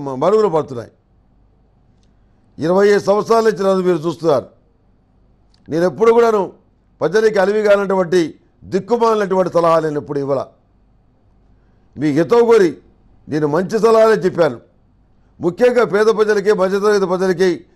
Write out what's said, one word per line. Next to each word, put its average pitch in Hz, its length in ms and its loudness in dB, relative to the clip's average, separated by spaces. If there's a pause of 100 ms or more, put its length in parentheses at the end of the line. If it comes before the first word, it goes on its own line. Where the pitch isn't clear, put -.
మ-, 135 180 -8
మరుగున 208 320 2
పడుతున్నాయి. 127 380 -6 (1700)
ఇరవై 175 260 2 (100)
ఐదు 196 140 0
సంవత్సరాల 208 400 0
నుంచి 190 180 -2
నన్ను 190 220 0
మీరు 175 180 0
చూస్తున్నారు. 147 400 -2 (1200)
నేను 165 220 -2
ఎప్పుడు 220 260 2
కూడాను 226 260 2 (580)
ప్రజలకి 214 420 0
అలివి 208 260 0
కానటువంటి, 190 520 0 (520)
దిక్కుమాలినటువంటి 196 840 0
సలహాలు 165 300 2
నేను 147 160 -4
ఎప్పుడు 143 200 -8
ఇవ్వాల. 135 200 -4 (1500)
మీ 139 120 -4 (100)
హితవు 233 320 2
కోరి 208 200 4 (580)
నేను 151 260 -4
మంచి 185 300 -4
సలహాలే 220 320 4 (100)
చెప్పాను. 151 320 0 (840)
ముఖ్యంగా 233 440 0 (100)
పేద 214 140 2 (100)
ప్రజలకి, 208 320 0 (100)
మధ్యతరగతి 196 520 0
ప్రజలకి 185 360 0 (280)